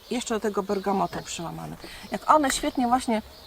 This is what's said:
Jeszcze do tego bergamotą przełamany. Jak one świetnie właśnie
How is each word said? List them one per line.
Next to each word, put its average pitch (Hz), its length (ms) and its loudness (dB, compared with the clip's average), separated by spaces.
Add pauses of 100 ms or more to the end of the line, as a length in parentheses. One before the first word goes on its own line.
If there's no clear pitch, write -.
(120)
Jeszcze 240 220 -2
do 214 60 0
tego 202 240 -2
bergamotą 190 600 0
przełamany. 160 520 -8 (360)
Jak - 200 2
one 285 200 8
świetnie 285 360 0
właśnie 233 340 2 (260)